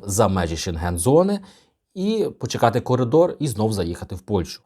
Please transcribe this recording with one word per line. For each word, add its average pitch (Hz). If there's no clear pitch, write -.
за 101
межі 87
Шенген-зони 95
і 202
почекати 120
коридор 127
і 151
знов 107
заїхати 87
в 87
Польщу. 92